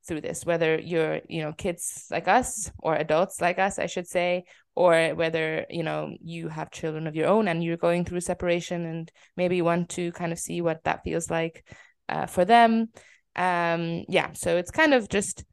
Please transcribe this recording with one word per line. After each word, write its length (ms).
through 140
this, 240
whether 340
you're, 480
you 140
know, 120
kids 560
like 200
us 500
or 160
adults 460
like 180
us, 200
I 80
should 200
say, 380
or 340
whether, 600
you 140
know, 400
you 240
have 240
children 340
of 100
your 120
own 220
and 140
you're 140
going 280
through 160
separation 640
and 260
maybe 220
you 80
want 240
to 240
kind 180
of 80
see 220
what 240
that 180
feels 260
like, 380
uh, 160
for 200
them. 440
Um, 760
yeah, 240
so 240
it's 140
kind 220
of 140
just 460